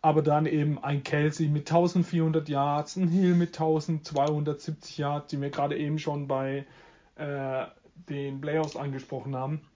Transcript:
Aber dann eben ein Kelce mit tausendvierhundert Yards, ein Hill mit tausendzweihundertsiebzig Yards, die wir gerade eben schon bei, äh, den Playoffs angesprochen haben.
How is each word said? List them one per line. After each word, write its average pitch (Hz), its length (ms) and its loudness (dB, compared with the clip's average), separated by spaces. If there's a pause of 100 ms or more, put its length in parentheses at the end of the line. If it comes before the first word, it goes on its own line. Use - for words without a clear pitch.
Aber 156 200 6
dann 151 240 4
eben 151 380 0
ein 143 200 -2
Kelce 151 440 2
mit 147 200 0
tausendvierhundert 165 840 2
Yards, 143 460 0
ein 185 120 2
Hill 180 280 4
mit 175 200 2
tausendzweihundertsiebzig 151 1400 -2
Yards, 143 300 -4
die 143 140 -6
wir 143 80 -4
gerade 143 280 -2
eben 151 220 -2
schon 143 280 -4
bei, 135 380 -2 (500)
äh, 135 500 -4 (440)
den 139 320 -6
Playoffs 151 340 -2
angesprochen 135 600 -6
haben. 135 260 -4 (140)